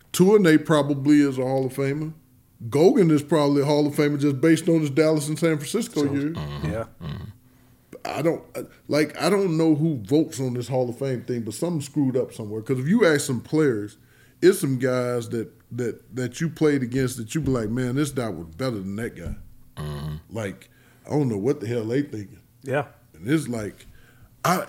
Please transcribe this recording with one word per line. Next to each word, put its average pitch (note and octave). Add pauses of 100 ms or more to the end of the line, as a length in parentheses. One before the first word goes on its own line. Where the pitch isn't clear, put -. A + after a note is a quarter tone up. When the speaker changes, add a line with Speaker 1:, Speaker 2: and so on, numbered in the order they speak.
(120)
Speaker 1:
Tuanay F3
probably D3
is C#3
a C3
Hall C3+
of B2+
Famer. D3 (580)
Gogan F3
is D3
probably C#3+
a -
Hall D3
of C#3+
Famer D3
just C3+
based E3
on E3
his D3
Dallas D#3
and D#3
San D#3+
Francisco D3+
Speaker 2:
So, -
Speaker 1:
years. D3
Speaker 3:
Mm-hmm. D2
Speaker 2:
yeah. A2 (180)
Speaker 3:
Mm-hmm. D2+ (800)
Speaker 1:
I A#2
don't, D#3 (120)
uh, - (260)
like, D3
I D#3+
don't G3
know D#3+
who D3
votes D3
on C3
this A#2+
Hall B2+
of A#2
Fame B2+
thing, A#2+
but G#2
something E3
screwed C3
up -
somewhere. A2
'Cause C3
if C3
you G#3+
ask D3
some A#2+
players, B2 (460)
it's G3+
some C3+
guys B2
that, A2+ (220)
that, A#2+
that B2
you E3
played D3
against B2
that A2+
you D#3+
be C#3
like, A2+
"Man, B2+
this C#3+
guy B2+
was E2+ (100)
better B2
than G2
that A2+
guy." F2 (440)
Speaker 3:
Mm-hmm. D2+ (140)
Speaker 1:
Like, G2+ (380)
I -
don't C#3
know G2+
what C3+
the G#2+
hell A#2
they B2+
thinking. G#2+ (220)
Speaker 2:
Yeah. C#3 (300)
Speaker 1:
And E2
it's D3
like, A2 (580)
I, E3